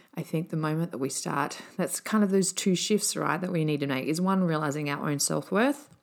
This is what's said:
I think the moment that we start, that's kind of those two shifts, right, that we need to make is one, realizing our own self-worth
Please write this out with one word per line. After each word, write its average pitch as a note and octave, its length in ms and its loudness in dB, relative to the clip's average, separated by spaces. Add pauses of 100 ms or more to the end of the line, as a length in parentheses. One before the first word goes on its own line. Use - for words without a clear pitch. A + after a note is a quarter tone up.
(180)
I E3 60 -4
think D#3+ 260 -4
the E3 80 -4
moment D#3 340 0
that - 60 -8
we C3+ 120 -2
start, C#3+ 500 -4 (180)
that's - 220 -2
kind G#3+ 240 2
of F#3+ 80 2
those G3 200 4
two F#3 240 2
shifts, G#3 400 0
right, D3+ 240 0
that F3+ 120 -4
we D#3+ 120 2
need D3+ 180 0
to C#3 60 0
make C3 200 -2
is D#3 120 0
one, F#3 240 2
realizing D3+ 460 0
our C#3+ 180 -2
own D3 120 0
self-worth G3 720 0 (140)